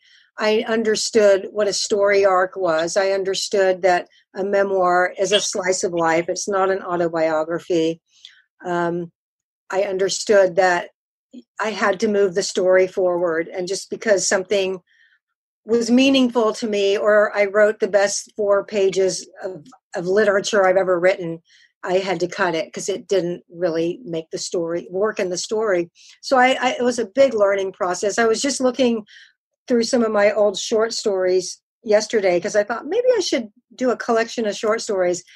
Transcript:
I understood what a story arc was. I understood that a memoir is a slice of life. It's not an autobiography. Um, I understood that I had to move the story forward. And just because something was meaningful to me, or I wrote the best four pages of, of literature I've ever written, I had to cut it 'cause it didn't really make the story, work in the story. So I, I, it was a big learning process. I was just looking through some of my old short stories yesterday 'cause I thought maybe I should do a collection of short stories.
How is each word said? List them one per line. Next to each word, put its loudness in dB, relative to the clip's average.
I 0
understood 2
what 0
a -2
story 2
arc 2
was. 0
I 0
understood 0
that 2
a -4
memoir 2
is 0
a 2
slice -4
of -2
life. 0
It's -6
not 0
an -2
autobiography. -2
Um, -4
I 0
understood 2
that 2
I -4
had -2
to 0
move 2
the -2
story 2
forward. -2
And -8
just -8
because 0
something -2
was 0
meaningful 4
to -8
me, 0
or 2
I 4
wrote 2
the -2
best 0
four 2
pages 0
of, -12
of -6
literature 2
I've 4
ever 2
written, -2
I -4
had -2
to -4
cut -2
it -6
'cause -10
it -6
didn't -2
really -4
make -8
the -10
story, -6
work -2
in -2
the -6
story. -2
So 0
I, 4
I, 0
it -4
was 0
a -2
big 2
learning 0
process. -4
I 4
was 0
just -2
looking 0
through 2
some 0
of 0
my 4
old 0
short 0
stories -2
yesterday 2
'cause -2
I 2
thought -8
maybe -2
I 0
should -2
do -2
a -2
collection -2
of -4
short -2
stories. -2